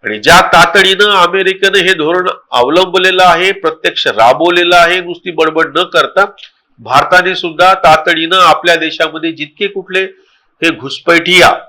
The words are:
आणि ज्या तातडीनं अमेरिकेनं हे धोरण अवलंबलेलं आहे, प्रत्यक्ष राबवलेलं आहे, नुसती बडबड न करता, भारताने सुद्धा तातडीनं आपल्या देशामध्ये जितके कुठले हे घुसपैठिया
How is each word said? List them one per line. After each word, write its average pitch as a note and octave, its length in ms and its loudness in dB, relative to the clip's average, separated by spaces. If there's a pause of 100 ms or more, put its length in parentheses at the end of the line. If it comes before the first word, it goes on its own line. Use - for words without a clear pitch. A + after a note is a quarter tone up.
आणि G#2+ 160 -6
ज्या F3+ 220 4
तातडीनं F#3+ 640 2
अमेरिकेनं F#3+ 720 0
हे F#3 160 0
धोरण F3 340 -2 (240)
अवलंबलेलं F3+ 720 0
आहे, F3+ 280 2
प्रत्यक्ष D#3+ 560 -6
राबवलेलं E3 680 2
आहे, F3 260 2
नुसती F3 300 -12
बडबड D#3+ 460 -4
न F3+ 60 0
करता, F3 420 0 (540)
भारताने D3+ 560 0
सुद्धा F3 380 0
तातडीनं E3 640 0
आपल्या E3+ 400 2
देशामध्ये D#3+ 560 -6
जितके D3+ 360 -10
कुठले F#3+ 360 -6 (580)
हे E3 80 0
घुसपैठिया E3+ 840 0 (160)